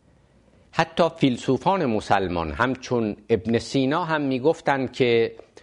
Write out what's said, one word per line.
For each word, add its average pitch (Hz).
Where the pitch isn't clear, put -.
حتی 165
فیلسوفان 139
مسلمان 92
همچون 117
ابن 117
سینا 139
هم 160
می‌گفتند 135
که 117